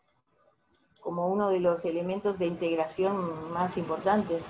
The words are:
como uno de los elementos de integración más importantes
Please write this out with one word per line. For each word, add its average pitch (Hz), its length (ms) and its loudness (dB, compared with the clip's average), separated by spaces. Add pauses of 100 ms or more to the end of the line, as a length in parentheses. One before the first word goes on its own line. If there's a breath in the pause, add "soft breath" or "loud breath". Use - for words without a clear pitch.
(1000)
como 175 280 -2
uno 202 200 2
de 190 120 4
los 170 240 2
elementos 185 540 -2
de 180 80 0
integración 170 1040 -2
más 180 240 0
importantes 170 720 0